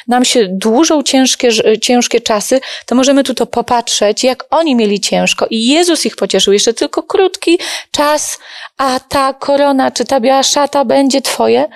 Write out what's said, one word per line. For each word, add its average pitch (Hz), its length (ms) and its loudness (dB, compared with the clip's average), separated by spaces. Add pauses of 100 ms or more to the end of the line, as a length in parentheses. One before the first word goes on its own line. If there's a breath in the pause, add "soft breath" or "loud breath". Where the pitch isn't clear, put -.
nam 247 160 2
się 226 240 0
dłużą 247 540 0
ciężkie, 247 800 0
ciężkie 240 400 0
czasy, 240 400 0 (260 loud breath)
to 233 80 -4
możemy 269 300 2
tu 262 100 -4
to 233 120 -4
popatrzeć, 233 800 -2
jak 254 260 -2
oni 302 260 2
mieli 208 240 0
ciężko 185 500 -2
i 226 160 -2
Jezus 320 400 2
ich - 100 -8
pocieszył. 190 360 0
Jeszcze 208 220 2
tylko - 280 -4
krótki 370 560 0 (320 loud breath)
czas, 294 480 -2 (380 loud breath)
a 262 240 -2
ta 269 340 -2
korona 277 560 0
czy 247 140 -4
ta 269 160 0
biała 269 220 4
szata 285 420 0
będzie 269 380 2
twoje, 233 540 0